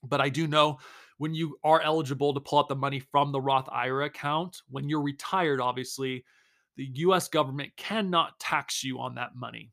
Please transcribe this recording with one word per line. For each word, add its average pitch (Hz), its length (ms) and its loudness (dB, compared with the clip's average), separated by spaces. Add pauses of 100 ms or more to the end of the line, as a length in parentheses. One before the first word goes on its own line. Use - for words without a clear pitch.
but 135 200 0
I 139 80 2
do 156 160 -2
know 151 320 4 (400)
when 160 160 -4
you 160 300 -6
are 160 180 8
eligible 143 500 2
to 139 80 -2
pull 147 200 4
out 143 80 2
the 135 80 -2
money 135 240 -2
from 143 300 2
the 139 100 -2
Roth 135 300 2
ira 131 360 -2
account, 156 640 -4
when 139 180 -6
you're 151 140 0
retired, 143 580 0
obviously, 127 640 -4 (540)
the 135 160 -8
U 170 200 4
S 175 140 2
government 139 480 0
cannot 185 640 -2
tax - 420 -2
you 127 160 -4
on 123 180 -8
that 123 200 -8
money. 113 360 -12